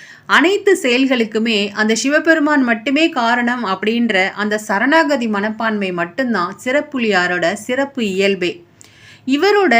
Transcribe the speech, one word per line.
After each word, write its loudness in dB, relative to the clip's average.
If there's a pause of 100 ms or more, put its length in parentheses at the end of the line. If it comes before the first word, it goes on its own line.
(260)
அனைத்து 2
செயல்களுக்குமே 0 (120)
அந்த 0
சிவபெருமான் 2
மட்டுமே 0
காரணம் -2
அப்படின்ற 0
அந்த -4
சரணாகதி 0
மனப்பான்மை -2
மட்டும்தான் -4
சிறப்புலியாரோட -2
சிறப்பு -4
இயல்பே. 0 (760)
இவரோட 2